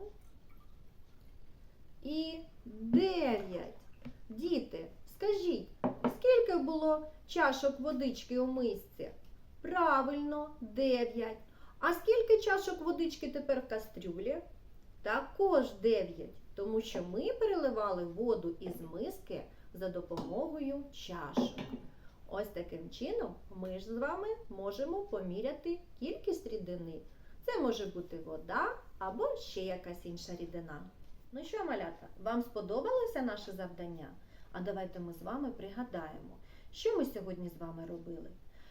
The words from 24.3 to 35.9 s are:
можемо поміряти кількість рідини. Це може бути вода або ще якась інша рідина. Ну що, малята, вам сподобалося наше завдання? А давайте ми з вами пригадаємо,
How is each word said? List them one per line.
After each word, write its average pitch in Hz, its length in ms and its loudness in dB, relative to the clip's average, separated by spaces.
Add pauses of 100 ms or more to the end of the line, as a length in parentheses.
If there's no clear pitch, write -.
можемо 214 520 -2
поміряти 240 800 -2 (200)
кількість 339 460 -2
рідини. 175 540 -6 (420)
Це 480 180 0
може 233 260 2
бути 175 320 -6
вода 165 560 -2 (240)
або 247 380 0
ще - 240 -6
якась 180 460 -6
інша 170 300 -8
рідина. 165 460 -8 (500)
Ну 277 120 -8
що, 427 200 -4
малята, 190 420 -4 (160)
вам 233 200 2
сподобалося 269 800 0
наше 208 300 -4
завдання? 175 560 -8 (440)
А - 80 -6
давайте 185 400 -4
ми 170 120 -6
з 165 100 -12
вами 240 280 -4
пригадаємо, 190 840 -8 (360)